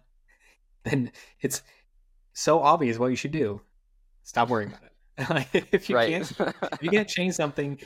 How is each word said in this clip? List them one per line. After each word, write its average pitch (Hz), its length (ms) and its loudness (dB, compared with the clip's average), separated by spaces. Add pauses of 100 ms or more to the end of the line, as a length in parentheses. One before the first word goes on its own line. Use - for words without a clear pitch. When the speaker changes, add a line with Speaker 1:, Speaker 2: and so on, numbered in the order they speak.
(840)
Speaker 1:
then 131 260 0 (300)
it's - 200 -4 (720)
so 156 280 2
obvious 143 360 4
what 123 120 0
you 127 80 0
should 143 160 -6
do. 110 280 -2 (640)
Stop 120 280 0
worrying 107 200 0
about - 140 -20
it. - 40 -20 (300)
<laughs> 131 100 -6
Like, 147 200 0 (240)
if 196 180 0
you 156 60 2
Speaker 2:
Right. 117 140 4
Speaker 1:
can't, 175 220 -4 (400)
if - 100 -10
you 170 80 -2
can't 208 180 2
change 180 260 -2
something, 143 520 -2